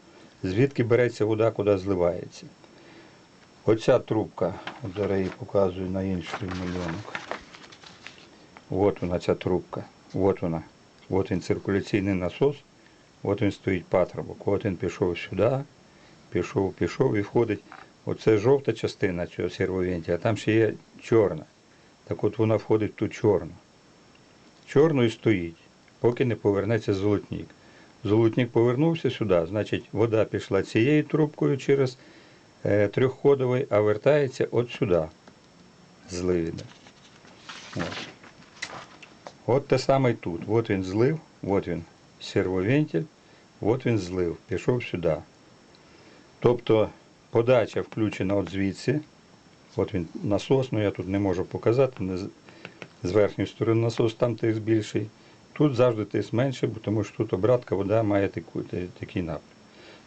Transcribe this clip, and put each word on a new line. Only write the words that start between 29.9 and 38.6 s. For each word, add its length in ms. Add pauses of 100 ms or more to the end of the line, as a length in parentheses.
вода 320
пішла 380
цією 420
трубкою 540
через, 400 (640)
е, 240
трьохходовий, 800
а 100
вертається 680
от 200
сюди. 320 (1080)
Злив 340
іде. 200 (1120)
От. 320 (1400)